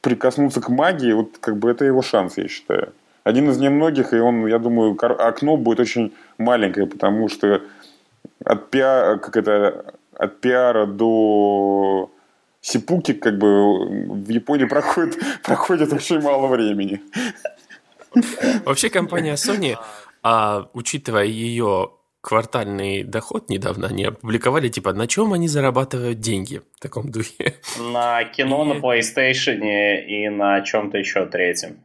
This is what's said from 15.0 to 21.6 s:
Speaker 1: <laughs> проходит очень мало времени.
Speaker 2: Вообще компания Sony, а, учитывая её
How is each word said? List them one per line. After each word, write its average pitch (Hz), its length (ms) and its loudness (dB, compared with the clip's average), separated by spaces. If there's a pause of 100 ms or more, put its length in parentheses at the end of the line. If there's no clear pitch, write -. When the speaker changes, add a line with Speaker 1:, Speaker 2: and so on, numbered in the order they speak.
Speaker 1:
<laughs> - 100 -12
проходит 151 500 0
очень 151 280 0
мало 139 280 2
времени. 104 520 0 (1600)
Speaker 2:
Вообще 139 260 0
компания 170 440 -2
Sony, 147 420 -2 (460)
а, 107 520 2
учитывая 117 500 -2
её 110 680 -2 (300)